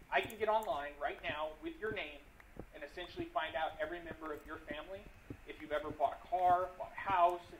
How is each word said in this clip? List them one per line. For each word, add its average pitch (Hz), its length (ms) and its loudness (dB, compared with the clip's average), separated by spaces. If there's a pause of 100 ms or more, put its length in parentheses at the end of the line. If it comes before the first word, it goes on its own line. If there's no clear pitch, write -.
(120)
I 170 80 6
can 208 180 -2
get 214 100 0
online 175 520 2
right 151 240 0
now 156 380 -2
with 165 180 -6
your 214 120 0
name 151 280 -4 (540)
and 156 100 -10
essentially 175 500 -6
find 156 220 0
out 160 160 0 (100)
every 165 160 -2
member 156 340 -6
of 147 140 -6
your 156 120 -10 (120)
family. 151 320 -8 (460)
If 147 120 -10
you've 151 120 -6
ever 151 180 2
bought 139 320 2
a - 80 -16
car, 180 380 6 (100)
bought - 160 -8
a - 60 -8
house, 175 400 6 (100)
if 117 80 -14